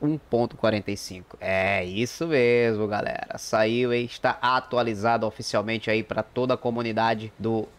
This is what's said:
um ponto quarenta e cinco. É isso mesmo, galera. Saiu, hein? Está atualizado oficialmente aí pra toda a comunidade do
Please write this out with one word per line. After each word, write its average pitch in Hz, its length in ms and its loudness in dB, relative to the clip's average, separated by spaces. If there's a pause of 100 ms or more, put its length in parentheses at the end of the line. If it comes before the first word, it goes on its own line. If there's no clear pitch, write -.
um 151 160 0
ponto 117 380 0
quarenta 107 340 0
e 101 60 -4
cinco. - 440 -14
É 95 440 0
isso 113 420 -4
mesmo, 120 640 4
galera. - 500 -4
Saiu, 117 540 2
hein? 120 140 0
Está - 340 -2
atualizado 117 840 2
oficialmente 110 640 -2
aí 110 140 2
pra 107 200 -4
toda 127 320 0
a - 20 -4
comunidade 113 840 -2
do 110 300 -2 (100)